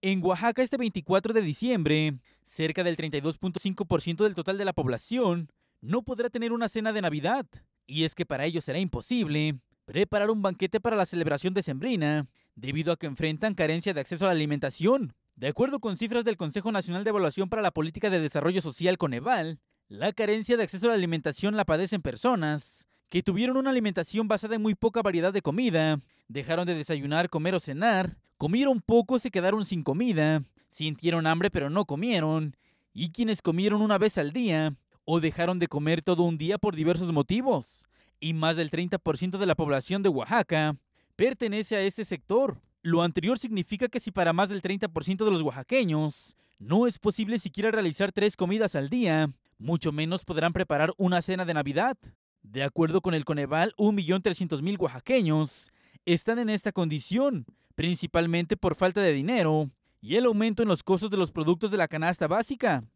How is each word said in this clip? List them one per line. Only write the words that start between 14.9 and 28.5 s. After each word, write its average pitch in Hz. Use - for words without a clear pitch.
De 123
acuerdo 254
con 202
cifras 233
del 214
Consejo 185
Nacional 185
de 226
Evaluación 190
para 220
la 196
Política 160
de 185
Desarrollo 156
Social, 170
coneval, 160
la 156
carencia 220
de 226
acceso 190
a 240
la 233
alimentación 175
la 208
padecen 170
personas 151
que 175
tuvieron 240
una 269
alimentación 214
basada 214
en 220
muy 214
poca 226
variedad 185
de 196
comida, 160
dejaron 165
de 175
desayunar, 151
comer 170
o 165
cenar, 180
comieron 240